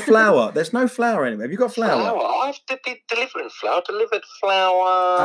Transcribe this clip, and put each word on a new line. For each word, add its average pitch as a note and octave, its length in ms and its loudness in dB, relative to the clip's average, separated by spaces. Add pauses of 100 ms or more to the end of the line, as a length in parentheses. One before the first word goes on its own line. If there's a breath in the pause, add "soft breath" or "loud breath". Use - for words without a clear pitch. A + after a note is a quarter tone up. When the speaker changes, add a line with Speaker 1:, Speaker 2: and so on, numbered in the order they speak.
Speaker 1:
flour. G3+ 460 4
There's D#3+ 220 -2
no B3+ 160 0
flour A#3 360 0
anywhere. A2+ 200 -4
Have C3+ 80 -8
you G3+ 60 -6
got A#3+ 140 0
flour? F#3+ 280 0 (180)
Speaker 2:
Flour? - 300 -2
I've C#4+ 180 -10
de-, C4 180 -8
been B3 120 -8 (120)
delivering B3 420 -6
flour. - 360 -4
Delivered G4+ 360 -4 (180)
flour. F#3 840 2